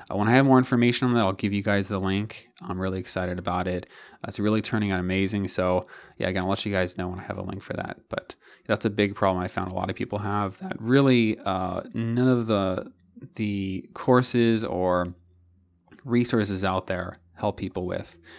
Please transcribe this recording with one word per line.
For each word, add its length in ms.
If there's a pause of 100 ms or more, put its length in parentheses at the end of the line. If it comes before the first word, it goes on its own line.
(100)
uh, 60
when 120
I 20
have 160
more 100
information 520
on 60
that, 60
I'll 140
give 180
you 100
guys 260
the 100
link. 500 (140)
I'm 180
really 200
excited 380
about 280
it. 200 (380)
Uh, 40
it's 100
really 240
turning 300
out 80
amazing. 480
So 400 (280)
yeah, 120
again, 160
I'll 40
let 160
you 80
guys 240
know 120
when 100
I 60
have 120
a 60
link 200
for 120
that. 240 (100)
But 280 (300)
that's 200
a 40
big 260
problem 260
I 60
found 240
a 20
lot 160
of 60
people 240
have, 400
that 200
really, 600
uh, 420 (100)
none 360
of 180
the, 460 (420)
the 580
courses 720
or 500 (920)
resources 600
out 220
there 300 (180)
help 220
people 300
with. 300 (220)